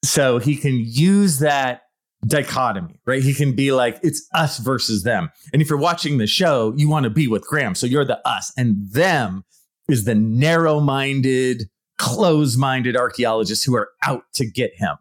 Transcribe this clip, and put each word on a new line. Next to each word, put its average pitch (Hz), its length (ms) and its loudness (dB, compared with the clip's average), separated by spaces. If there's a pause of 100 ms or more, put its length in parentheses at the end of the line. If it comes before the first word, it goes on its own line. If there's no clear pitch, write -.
So 127 360 2
he 139 160 0
can 135 240 -2
use 160 600 0
that 139 440 0 (420)
dichotomy, 113 800 -2
right? 135 160 0
He 135 140 2
can 139 200 0
be 139 160 2
like, 123 300 0
"It's - 320 -4
us 156 240 0
versus 113 460 -2
them." 101 260 0 (240)
And 147 80 4
if 151 80 0
you're 151 80 0
watching 156 400 0
the 110 80 0
show, 123 500 2
you 147 140 2
want 151 140 2
to 113 80 0
be 147 160 2
with 107 180 -2
Graham. 131 300 -2
So - 100 -4
you're 135 180 0
the 120 240 -2
us. 104 300 -6
And 101 340 0
them 123 520 0 (440)
is 117 180 0
the 117 100 2
narrow-minded, 135 1500 0 (300)
closed-minded 131 1000 0
archaeologists 113 680 0
who 123 120 0
are 104 160 -2 (120)
out 131 200 -4 (100)
to 120 160 -2
get 117 260 -4
him. 82 260 -4